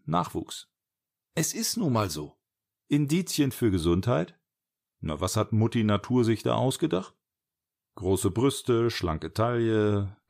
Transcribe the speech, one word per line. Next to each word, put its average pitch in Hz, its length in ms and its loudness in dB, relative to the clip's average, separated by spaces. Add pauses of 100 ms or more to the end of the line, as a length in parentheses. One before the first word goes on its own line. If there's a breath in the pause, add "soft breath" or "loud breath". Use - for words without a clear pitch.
Nachwuchs. - 680 -4 (640)
Es 160 200 -2
ist - 220 -4
nun 170 160 0
mal 107 180 0
so. 73 280 -10 (500)
Indizien 147 640 0
für 117 200 0
Gesundheit? 95 680 0 (640)
Na, 78 200 -6
was 90 160 -2
hat 110 160 0
Mutti 110 300 2
Natur 107 420 2
sich 113 180 0
da 120 120 0
ausgedacht? 135 640 -2 (800)
Große 95 340 0
Brüste, 117 600 0
schlanke 80 420 -4
Taille, 110 840 0 (140)